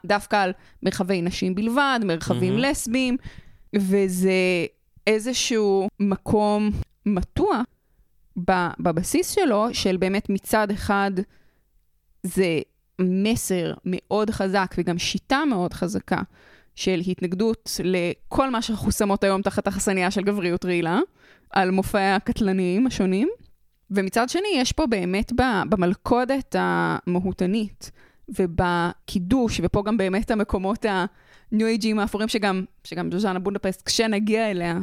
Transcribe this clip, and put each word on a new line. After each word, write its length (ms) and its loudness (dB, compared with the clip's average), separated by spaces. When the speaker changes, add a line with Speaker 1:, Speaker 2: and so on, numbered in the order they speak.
Speaker 1:
דווקא 300 0
על 160 2
מרחבי 380 0
נשים 340 -2
בלבד, 500 0
מרחבים 480 0
Speaker 2:
מהמם. 120 2
Speaker 1:
לסביים, 520 0
וזה 560 2
איזשהו 800 2
מקום 720 2
מתוח 580 0
ב-, 240 2
בבסיס 520 0
שלו, 420 2
של 240 0
באמת 320 0
מצד 420 0
אחד 400 0
זה 360 0
מסר 720 0
מאוד 440 -2
חזק, 480 0
וגם 200 0
שיטה 520 -2
מאוד 240 0
חזקה, 480 -4
של 320 -2
התנגדות 760 -2
לכל 640 0
מה 120 -2
שאנחנו 300 -2
שמות 320 2
היום 180 2
תחת 260 -2
החסניה 440 0
של 120 -2
גבריות 420 0
רעילה, 340 0
על 220 2
מופעי 400 2
הקטלניים 760 2
השונים, 420 0
ומצד 380 0
שני, 260 -2
יש 160 2
פה 160 0
באמת 460 -2
ב-, 360 0
במלכודת 920 0
המהותנית, 1300 -2
ובקידוש, 1300 0
ופה 220 0
גם 120 0
באמת 340 0
המקומות 540 -2
הניו 800 -2
אייג'ים 320 0
האפורים, 280 -2
שגם, 380 0
שגם 280 -6
ז'וז'אנה 280 0
בונדפסט, 460 -4
כשנגיע 640 0
אליה, 320 -2